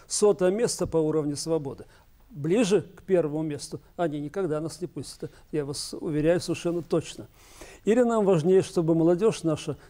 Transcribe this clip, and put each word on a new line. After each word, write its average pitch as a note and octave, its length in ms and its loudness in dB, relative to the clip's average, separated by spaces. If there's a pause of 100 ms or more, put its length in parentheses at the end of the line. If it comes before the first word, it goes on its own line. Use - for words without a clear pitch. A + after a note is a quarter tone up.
сотое G3 440 2
место G3+ 360 -2
по E3 100 -2
уровню D#3 400 0
свободы. D3+ 480 -6 (460)
Ближе F3 500 2
к - 220 -14
первому D#3 400 0
месту D3 360 -8 (180)
они D3+ 220 -2
никогда D3+ 420 -4
нас D#3+ 200 -10
не E3+ 60 -6
пустят. - 440 -14 (200)
Я D3+ 120 -4
вас C#3 300 -10
уверяю D#3 480 0
совершенно E3+ 400 -4
точно. - 460 -4 (580)
Или A#3 180 6
нам A3+ 220 2
важнее, F3+ 360 4
чтобы E3 340 0
молодёжь F3 480 2
наша D3+ 340 -4 (120)